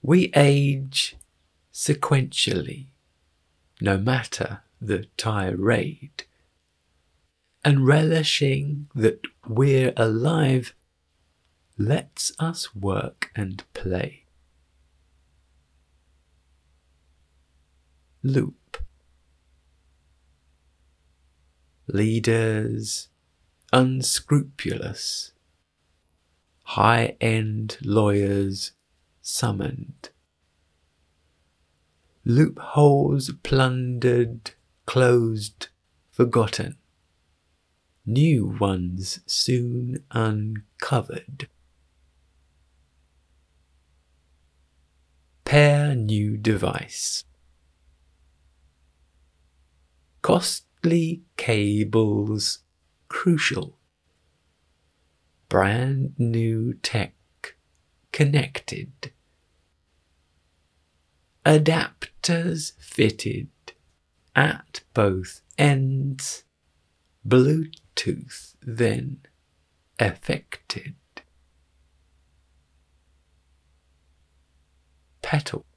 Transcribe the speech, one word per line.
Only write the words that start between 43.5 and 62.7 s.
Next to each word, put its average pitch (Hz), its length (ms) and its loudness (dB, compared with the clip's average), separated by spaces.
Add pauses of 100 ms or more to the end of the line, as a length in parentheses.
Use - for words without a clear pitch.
Pair 147 480 4
new 107 420 0
device. - 880 -2 (3000)
Costly 170 1040 -2 (160)
cables 104 1200 0 (500)
crucial. - 680 -2 (1700)
Brand 127 720 0
new 113 560 0
tech - 400 -4 (960)
connected. - 800 -2 (2500)
Adapters 160 1300 0